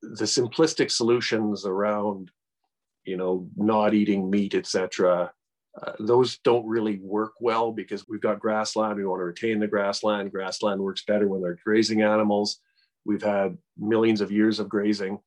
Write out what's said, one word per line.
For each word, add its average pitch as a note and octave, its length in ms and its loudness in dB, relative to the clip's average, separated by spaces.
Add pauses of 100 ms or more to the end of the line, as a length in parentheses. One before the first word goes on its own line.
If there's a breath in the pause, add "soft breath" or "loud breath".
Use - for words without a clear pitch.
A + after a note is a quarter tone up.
The A2+ 240 -8
simplistic C3 640 0
solutions A2 760 0
around, G2+ 640 -2 (720)
you F#2 140 -6
know, F#2 280 -2 (100)
not G#2+ 360 2
eating G2+ 380 2
meat, G2+ 240 0
et F#2 120 0
cetera, F2+ 640 0 (520)
uh, - 180 -10
those A#2+ 380 4
don't A#2+ 280 2
really A2 360 0
work G#2 380 -4
well, A#2 320 0
because G#2 360 -8
we've G#2+ 140 -10
got G#2 180 0
grassland. G#2+ 560 -2
We G2+ 80 -4
wanna F#2 200 -4
retain G#2+ 360 -2
the G#2+ 60 0
grassland. G2+ 680 0
Grassland G2 480 -4
works F#2+ 260 -4
better G#2 220 2
when F#2+ 140 -2
they're F2 200 -4
grazing G#2+ 380 2
animals. G#2+ 600 2 (440)
We've G2+ 180 -2
had G2 360 0 (180)
millions A2 460 2
of F#2+ 100 -4
years G#2+ 280 2
of G2 100 -6
grazing. G2+ 560 -2